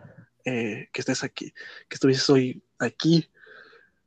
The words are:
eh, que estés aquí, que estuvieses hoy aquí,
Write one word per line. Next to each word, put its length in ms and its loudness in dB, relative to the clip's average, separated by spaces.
eh, 480 -6
que 80 -8
estés 240 -4
aquí, 280 -10
que 60 -12
estuvieses 340 2
hoy 340 2
aquí, 500 0